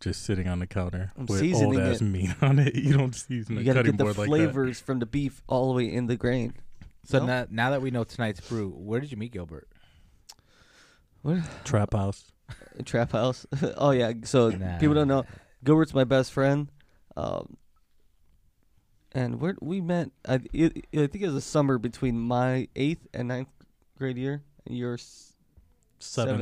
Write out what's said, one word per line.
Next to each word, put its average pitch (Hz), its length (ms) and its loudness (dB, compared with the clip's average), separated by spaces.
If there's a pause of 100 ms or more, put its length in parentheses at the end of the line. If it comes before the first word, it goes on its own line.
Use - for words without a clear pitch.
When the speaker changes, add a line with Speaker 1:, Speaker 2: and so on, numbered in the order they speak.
Speaker 1:
just - 220 -6
sitting 92 240 -2
on 90 120 -2
the 90 80 -4
counter 90 500 -4
Speaker 2:
I'm 135 100 -8
Speaker 1:
with 98 120 0
Speaker 2:
seasoning 117 400 4
Speaker 1:
old 95 80 2
ass - 140 0
Speaker 2:
it. 110 40 2
Speaker 1:
meat 92 320 0
<laughs> - 40 -2
on 139 180 6
it. 135 160 4
You 139 220 2
don't 127 160 0
season 113 420 -6
Speaker 2:
You 113 60 -4
Speaker 1:
a - 20 -4
Speaker 2:
gotta 127 160 4
Speaker 1:
cutting 113 140 4
Speaker 2:
get 101 60 0
the - 60 2
Speaker 1:
board 101 120 0
like 104 80 0
that. - 40 0
Speaker 2:
flavors 139 520 2
from 131 180 -2
the 120 60 -2
beef 139 420 -4
all 131 220 2
the 127 80 0
way 123 160 2
in 120 140 -2
the 117 100 0
grain. 123 380 -2 (500)
Speaker 3:
So 135 140 2
Speaker 2:
No? 127 80 2
Speaker 3:
now, 123 220 0
now 117 200 0
that 139 120 0
we 131 100 -2
know 120 120 -2
tonight's 107 380 -4
brew, 107 280 -4
where 101 300 -4
did 143 120 -8
you 113 60 -10
meet 117 140 -8
Gilbert? 80 380 -12 (1500)
Speaker 2:
What? 165 220 0 (200)
Speaker 1:
Trap 104 300 0
house. 101 380 -2 (240)
Speaker 2:
<laughs> - 300 -14
Trap 117 260 0
house. 123 340 0 (160)
<laughs> - 160 -2
Oh 139 140 4
yeah. 120 220 2 (100)
So 117 260 6
Speaker 3:
Nah. 90 300 -4
Speaker 2:
people 147 160 6
don't 151 120 4
know. 135 180 2 (380)
Gilbert's 156 300 4
my 135 100 4
best 131 300 2
friend. 143 360 2 (460)
Um, - 400 -6 (1600)
and 120 260 -2
where 175 220 -2
we 185 180 -4
met, 170 320 -2 (160)
I, 127 140 2 (120)
it, 156 400 2
I 147 140 4
think 143 160 -6
it 190 40 -2
was 139 80 -2
a 135 60 -2
summer 139 360 2
between 117 420 -2
my 123 560 0
eighth 147 380 -2
and 123 160 -6
ninth 127 180 -6 (500)
grade 131 200 -4
year 139 260 -4 (240)
and 120 100 -8
your 120 180 -4
s-, - 380 -20 (680)
Speaker 1:
Seventh - 320 -4 (100)